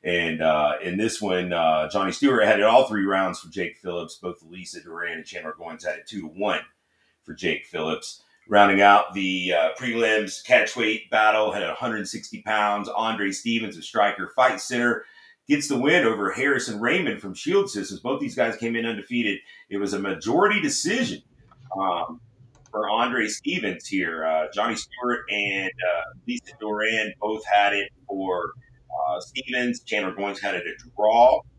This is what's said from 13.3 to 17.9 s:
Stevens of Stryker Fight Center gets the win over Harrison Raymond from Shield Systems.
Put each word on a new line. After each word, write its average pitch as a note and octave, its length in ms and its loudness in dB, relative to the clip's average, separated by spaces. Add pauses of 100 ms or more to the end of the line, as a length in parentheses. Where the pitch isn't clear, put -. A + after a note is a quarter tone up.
Stevens A2 460 -4
of E2 80 -16
Stryker G2+ 500 0
Fight B2+ 260 2
Center A#2+ 440 0 (420)
gets C#3+ 220 0
the C#3+ 100 0
win D3 260 4
over G2+ 280 0
Harrison B2 480 -2
Raymond C3 400 0
from F#2+ 140 -12
Shield G3 360 0
Systems. G2 300 -8